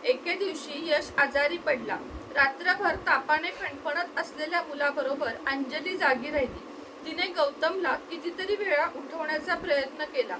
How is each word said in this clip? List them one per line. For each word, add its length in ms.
एके 300
दिवशी 580
यश 260
आजारी 400
पडला. 400
रात्रभर 600
तापाने 540
फणफणत 720
असलेल्या 420
मुलाबरोबर 680
अंजली 500
जागी 340
राहिली. 280
तिने 220
गौतमला 680
कितीतरी 600
वेळा 300
उठवण्याचा 600
प्रयत्न 480
केला 360